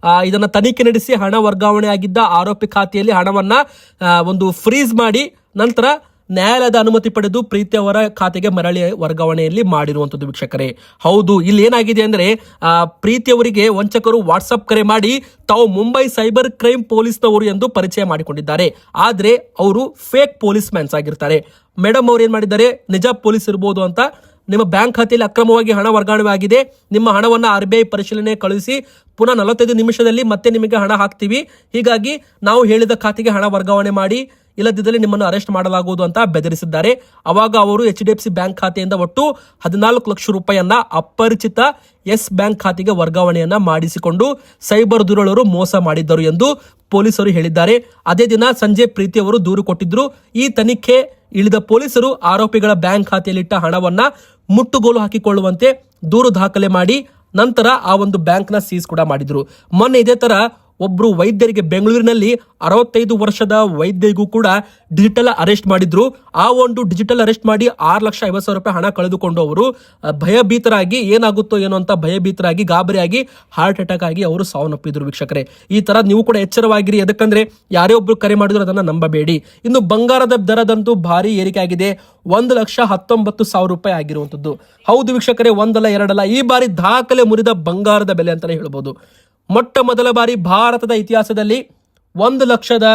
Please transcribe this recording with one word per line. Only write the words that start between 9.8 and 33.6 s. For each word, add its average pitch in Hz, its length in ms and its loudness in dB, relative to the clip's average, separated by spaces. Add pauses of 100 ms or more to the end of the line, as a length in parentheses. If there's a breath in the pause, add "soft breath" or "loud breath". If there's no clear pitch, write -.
ವೀಕ್ಷಕರೇ. 135 520 -8 (200 soft breath)
ಹೌದು, 190 420 2
ಇಲ್ಲಿ 202 240 2
ಏನಾಗಿದೆ 226 380 2
ಅಂದ್ರೆ, 214 380 0 (220 loud breath)
ಆ, 165 220 2
ಪ್ರೀತಿ 233 480 -2
ಅವರಿಗೆ 226 360 2
ವಂಚಕರು 220 500 0
WhatsApp 208 480 -2
ಕರೆ 220 160 2
ಮಾಡಿ 220 420 0 (240 loud breath)
ತಾವು 226 180 4
ಮುಂಬೈ 233 400 0
ಸೈಬರ್ 233 440 0
ಕ್ರೈಮ್ 240 340 0
ಪೊಲೀಸ್ನವರು 220 600 0
ಎಂದು 202 240 -2
ಪರಿಚಯ 190 360 -2
ಮಾಡಿಕೊಂಡಿದ್ದಾರೆ. 151 720 -4 (200 soft breath)
ಆದ್ರೆ 202 380 2
ಅವರು 226 600 -2 (140)
ಫೇಕ್ 285 300 0
ಪೊಲೀಸ್ 208 340 -2
ಮ್ಯಾನ್ಸ್ 156 200 -4
ಆಗಿರ್ತಾರೆ. 151 520 -4 (320 soft breath)
ಮೇಡಮ್ 226 300 0
ಅವ್ರು 233 160 4
ಏನ್ 220 80 0
ಮಾಡಿದ್ದಾರೆ, 220 580 0
ನಿಜ 190 220 0
ಪೊಲೀಸ್ 220 360 -2
ಇರ್ಬೋದು 196 340 -2
ಅಂತ 180 180 -4 (520 soft breath)
ನಿಮ್ಮ 214 120 2 (100)
ಬ್ಯಾಂಕ್ 233 220 0
ಖಾತೆಯಲ್ಲಿ 233 320 0
ಅಕ್ರಮವಾಗಿ 226 500 2
ಹಣ 202 80 0 (100)
ವರ್ಗಾವಣೆ 208 380 0
ಆಗಿದೆ, 196 240 2 (380 soft breath)
ನಿಮ್ಮ 226 200 2
ಹಣವನ್ನ 226 300 2 (100)
ಆರ್ 196 140 -2
ಬಿ 220 100 2
ಐ 226 40 4 (100)
ಪರಿಶೀಲನೆ 214 480 -4
ಕಳುಹಿಸಿ 196 320 -4 (440 soft breath)
ಪುನಃ 233 220 2
ನಲವತ್ತೈದು 233 400 0
ನಿಮಿಷದಲ್ಲಿ 233 420 0 (100)
ಮತ್ತೆ 208 240 0
ನಿಮಗೆ 220 260 -2
ಹಣ 202 100 -2 (100)
ಹಾಕ್ತೀವಿ, 202 380 -4 (340 soft breath)
ಹೀಗಾಗಿ 233 380 0 (360 soft breath)
ನಾವು 226 120 4 (100)
ಹೇಳಿದ 226 240 2 (100)
ಖಾತೆಗೆ 220 320 -2
ಹಣ 196 80 0 (100)
ವರ್ಗಾವಣೆ 202 460 0